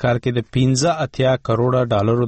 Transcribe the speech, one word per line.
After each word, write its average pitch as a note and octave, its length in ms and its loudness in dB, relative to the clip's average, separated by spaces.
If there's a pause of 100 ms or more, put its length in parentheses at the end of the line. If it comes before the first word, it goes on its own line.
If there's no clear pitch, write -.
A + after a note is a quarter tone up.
کال A#2+ 200 0
کې B2+ 140 -2
د A2+ 80 -4 (100)
پنځه C3+ 480 0
اتیا C3 300 0 (140)
کروړه B2 440 0
ډالرو A2+ 360 0